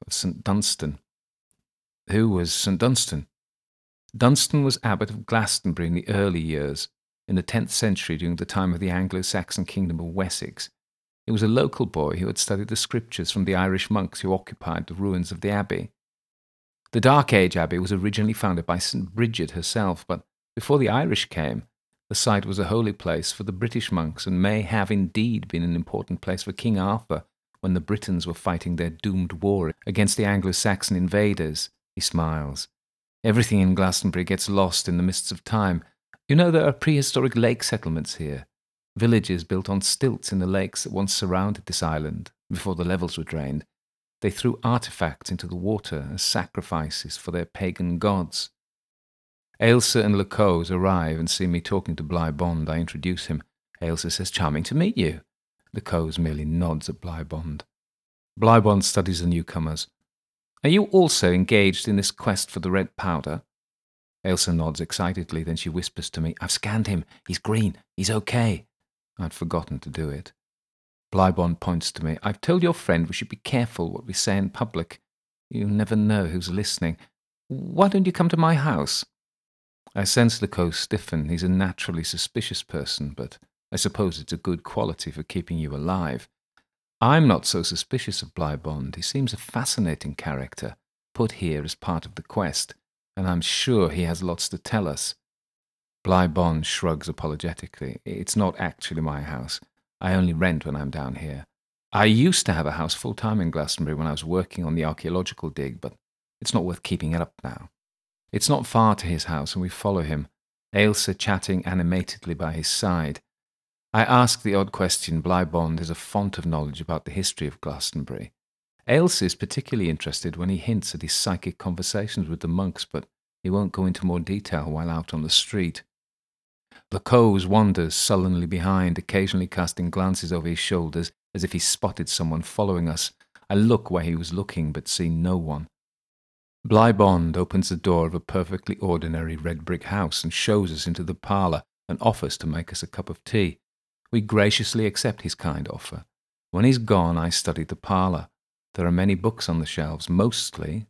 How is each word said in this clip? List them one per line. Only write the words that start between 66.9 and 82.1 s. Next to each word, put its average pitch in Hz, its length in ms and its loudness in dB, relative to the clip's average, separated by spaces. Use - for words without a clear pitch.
He's 92 120 -4
green. 107 380 0
He's 95 120 0
okay." 110 580 0
I'd 80 140 -4
forgotten 80 460 -4
to - 100 -14
do 76 200 -4
it. 71 220 -10
Bligh 92 200 6
Bond 85 280 0
points 87 320 -2
to - 120 -10
me. 78 200 -2
"I've 104 180 -4
told 175 220 2
your 170 100 2
friend 85 340 0
we 90 60 -8
should - 160 -8
be - 80 -14
careful 117 540 -2
what - 140 -10
we 95 80 -8
say 98 240 0
in 98 120 0
public. - 500 -6
You 107 180 -2
never 104 280 2
know 107 320 4
who's 85 220 -4
listening. 87 480 -2
Why 170 380 0
don't 190 200 2
you 180 40 2
come 170 180 2
to 165 80 0
my 165 180 4
house?" 131 500 0
I 101 100 -2
sense 117 340 4
Lacose 87 360 0
stiffen. 80 540 -4
He's 85 140 -2
a 92 60 2
naturally 92 540 0
suspicious - 600 -6